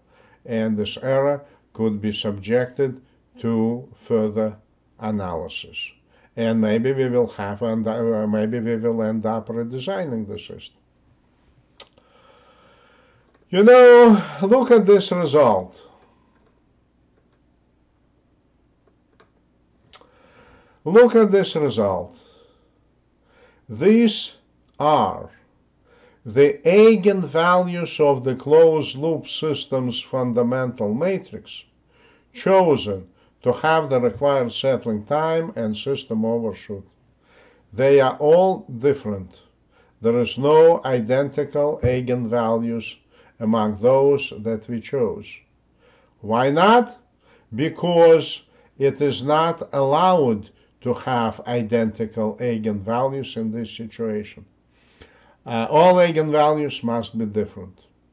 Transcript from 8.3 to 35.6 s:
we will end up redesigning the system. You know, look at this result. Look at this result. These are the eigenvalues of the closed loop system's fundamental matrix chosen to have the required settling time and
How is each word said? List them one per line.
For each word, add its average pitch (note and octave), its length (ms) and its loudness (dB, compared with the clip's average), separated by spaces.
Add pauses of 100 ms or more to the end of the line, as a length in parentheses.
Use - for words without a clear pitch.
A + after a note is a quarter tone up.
we A#2 160 -4
will A2+ 280 -4
end A2 220 -4
up A2 220 -6
redesigning B2 800 -8
the G#2 100 -12
system. - 440 -20 (2750)
You F#3+ 140 2
know, A#3+ 580 10 (200)
look A#3+ 300 4
at G#3+ 140 6
this G3 260 4
result. C3+ 720 0 (4000)
Look A3+ 320 6
at G#3+ 160 4
this G3 240 0
result. G2+ 600 -4 (1500)
These G#3 680 2 (420)
are C#3 540 0 (920)
the C#3 400 2
eigenvalues F3+ 1300 2
of C#3 240 2
the C3 120 -4
closed D#3 600 2
loop D3+ 320 -6
system's C3+ 760 -6
fundamental B2 920 -4
matrix - 720 -8 (720)
chosen C#3 720 0 (360)
to B2 100 0
have D#3 360 -2
the B2+ 120 -2
required B2 500 -2
settling A2+ 540 -4
time D#3+ 500 -4
and A2 220 -6